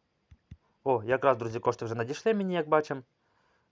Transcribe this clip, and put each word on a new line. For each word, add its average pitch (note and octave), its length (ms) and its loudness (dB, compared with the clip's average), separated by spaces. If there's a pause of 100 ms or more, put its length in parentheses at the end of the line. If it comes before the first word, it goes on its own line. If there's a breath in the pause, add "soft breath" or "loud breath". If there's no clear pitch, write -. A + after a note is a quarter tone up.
(840)
О, B2 200 2
якраз, C3 340 2
друзі, A2+ 220 -6
кошти - 260 0
вже A2+ 100 -4
надійшли C3 380 -2
мені, F#3+ 200 -2
як E3 140 -2
бачимо. D3+ 340 0 (720)